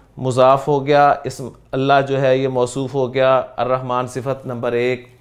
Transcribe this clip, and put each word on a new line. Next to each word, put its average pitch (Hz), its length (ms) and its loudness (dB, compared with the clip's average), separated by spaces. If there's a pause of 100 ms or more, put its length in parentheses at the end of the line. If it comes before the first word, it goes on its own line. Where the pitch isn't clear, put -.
(180)
मुजाफ 127 500 2
हो 143 120 2
गया, 143 460 2
इस्म 131 240 -10 (240)
अल्लाह 139 260 2
जो 135 180 -2
है 131 220 2
ये 135 100 -2
मौसूफ 127 440 -2
हो 131 140 0
गया, 131 280 2
अर्रहमान 127 720 -2
सिफत 131 380 -6
नंबर 120 280 -4
एक, 123 320 -2 (140)